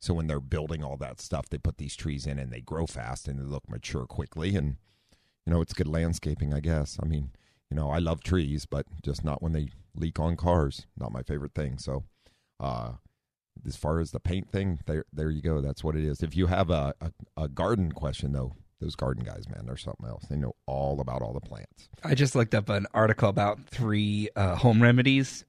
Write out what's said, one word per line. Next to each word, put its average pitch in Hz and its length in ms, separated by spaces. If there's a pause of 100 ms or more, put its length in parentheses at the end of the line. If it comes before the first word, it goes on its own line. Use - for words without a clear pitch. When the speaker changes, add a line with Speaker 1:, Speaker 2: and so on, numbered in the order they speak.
Speaker 1:
So 92 120
when 82 140
they're 73 140
building 76 420
all 69 140
that 65 240
stuff, - 260
they 76 100
put 76 200
these 69 180
trees 71 320
in 69 100
and 64 140
they 58 100
grow 78 260
fast 60 420
and 67 100
they 67 40
look 69 260
mature 62 360
quickly. 82 520
And, 71 180 (680)
you 85 80
know, 85 80
it's 82 120
good - 140
landscaping, 78 680
I 71 60
guess. 76 420
I - 40
mean, 73 260 (400)
you 71 40
know, 73 140
I 76 100
love 82 220
trees, 76 440
but 71 200 (160)
just 71 220
not 73 180
when 82 120
they 76 160 (260)
leak 80 240
on 82 160
cars. 82 520 (100)
Not 55 160
my 64 80
favorite 71 320
thing. 67 240
So, 67 260 (560)
uh, 58 340 (720)
as 69 100
far 80 240
as 80 120
the - 80
paint 92 320
thing, 98 340
there, 78 260
there 78 200
you 76 100
go. 78 200
That's 69 220
what 78 120
it 78 100
is. 73 160
If 78 140
you 90 100
have 90 240
a, 73 320
a, 82 100 (240)
a 76 120
garden 87 440
question, 69 400
though, 65 220 (260)
those - 160
garden 64 280
guys, 50 260
man, 50 160
they're 64 100
something - 300
else. 58 240
They 71 80
know 67 180 (120)
all 69 340
about 64 220
all 57 100
the 65 80
plants. - 480 (140)
Speaker 2:
I 151 100
just 135 220
looked 120 180
up 104 160
an 101 240
article 110 340
about 104 380
three, 104 720
uh, 95 200
home 117 260
remedies 127 680